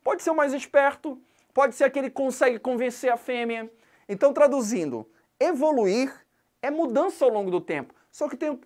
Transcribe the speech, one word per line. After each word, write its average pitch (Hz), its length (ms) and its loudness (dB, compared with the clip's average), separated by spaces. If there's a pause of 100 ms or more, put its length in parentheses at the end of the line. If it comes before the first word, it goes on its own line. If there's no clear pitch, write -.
Pode 294 180 -2
ser 330 80 0
o 320 60 0
mais 285 160 2
esperto, 277 680 0 (320)
pode 277 220 2
ser 277 100 0
aquele 269 240 0
que - 60 -14
consegue 254 440 0
convencer 247 540 -2
a 233 40 0
fêmea. 233 540 -6 (380)
Então, 262 240 2
traduzindo, 214 760 0 (300)
evoluir 262 760 0 (480)
é 277 80 -4
mudança 302 540 0
ao 247 60 6
longo 202 200 -2
do 180 100 0
tempo. - 320 -8 (180)
Só 294 180 -6
que 285 80 -12
tem, 302 180 -4 (120)